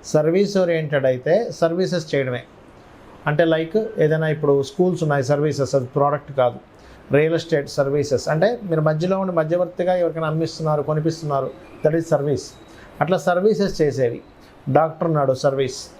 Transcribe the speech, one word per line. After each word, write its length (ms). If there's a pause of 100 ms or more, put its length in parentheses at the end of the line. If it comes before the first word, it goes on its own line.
సర్వీస్ 520
ఓరియెంటెడ్ 480
అయితే 460
సర్వీసెస్ 640
చేయడమే. 280 (840)
అంటే 180
లైక్ 320 (200)
ఏదైనా 300
ఇప్పుడు 360
స్కూల్స్ 400
ఉన్నాయి, 200
సర్వీసెస్, 520
అది 100
ప్రోడక్ట్ 460
కాదు. 240 (560)
రియల్ 220
ఎస్టేట్ 360
సర్వీసెస్ 600
అంటే 300 (100)
మీరు 120
మధ్యలో 380
ఉండి 140
మధ్యవర్తిగా 600
ఎవరికైనా 320
అమ్మిస్తున్నారు, 540
కొనిపిస్తున్నారు, 680 (360)
that 120
is 160
service. 300 (580)
అట్లా 160
సర్వీసెస్ 640
చేసేవి. 400 (480)
డాక్టర్ 380
ఉన్నాడు, 260
సర్వీస్. 540 (120)